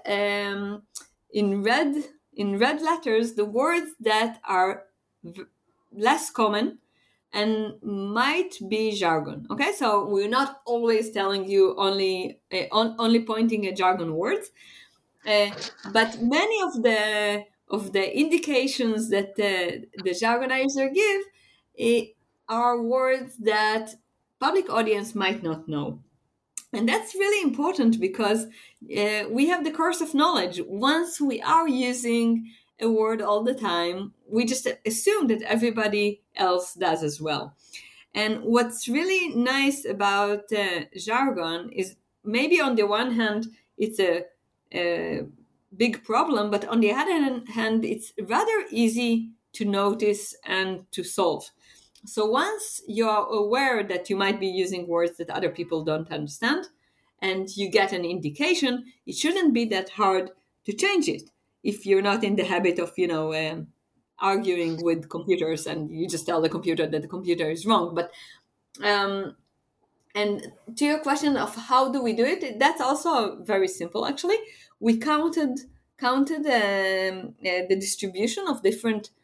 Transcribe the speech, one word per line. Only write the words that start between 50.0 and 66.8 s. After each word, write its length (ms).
and 460
to 120
solve. 460
So 220
once 600
you're 220
aware 760
that 260
you 60
might 240
be 80
using 400
words 300
that 140
other 180
people 340
don't 280
understand, 560
and 380
you 120
get 220
an 140
indication, 800
it 80
shouldn't 380
be 120
that 240
hard 400
to 80
change 360
it 220
if 220
you're 180
not 200
in 120
the 100
habit 340
of, 180
you 100
know, 260
um, 340
arguing 640
with 260
computers 580
and 240
you 160
just 180
tell 160
the 80
computer 380